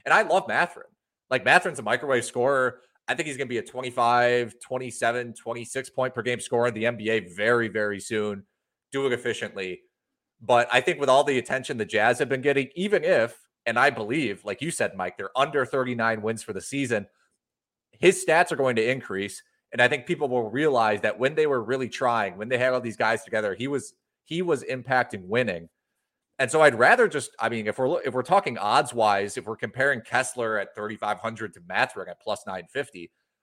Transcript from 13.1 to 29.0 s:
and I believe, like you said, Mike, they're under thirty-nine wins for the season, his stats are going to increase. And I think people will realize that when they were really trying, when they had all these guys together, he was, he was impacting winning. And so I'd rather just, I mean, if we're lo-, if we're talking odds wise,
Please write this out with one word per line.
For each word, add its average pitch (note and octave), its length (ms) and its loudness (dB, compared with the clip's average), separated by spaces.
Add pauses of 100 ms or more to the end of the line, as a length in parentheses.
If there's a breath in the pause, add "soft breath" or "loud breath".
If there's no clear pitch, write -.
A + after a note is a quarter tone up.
and A#2 120 0
I C#3 120 6
believe, A#2 540 -4
like G2+ 180 -6
you E3 80 -4
said, G2+ 260 -4
Mike, F2+ 220 -6
they're G2 180 -8
under C3+ 300 2
thirty-nine A2+ 560 -2
wins A2 200 -4
for G#2+ 120 -10
the F#2+ 80 -10
season, A#2 440 -4 (840)
his F#3+ 340 2
stats E3 280 4
are C#3 40 -4
going B2+ 200 2
to A2+ 140 2
increase. G2+ 520 -6 (300)
And B2 100 2
I B2 60 8
think C#3 180 -4
people D3 220 -2
will B2 200 0
realize A2+ 540 2
that G#2+ 160 0
when C3+ 160 0
they D#3 120 2
were C3 160 0
really B2+ 280 -4
trying, A2 480 0
when A2 100 -8
they B2+ 80 0
had B2+ 160 2
all B2+ 80 0
these A#2 160 -6
guys A2+ 260 0
together, G#2+ 320 -2
he A#2+ 140 -6
was, C#3 240 -6 (300)
he E3 180 -6
was D#3+ 240 0
impacting B2 600 -2
winning. F#2+ 420 -2 (720)
And C3 120 0
so D#3 120 4
I'd C#3 140 8
rather G3+ 320 6
just, D3 300 -6
I A2+ 100 0
mean, A2+ 180 -4
if G#2+ 120 -2
we're C3 100 2
lo-, D#3+ 160 -2
if B2+ 100 -4
we're B2+ 80 -2
talking D#3 360 2
odds A#2+ 360 2
wise, G#2 420 2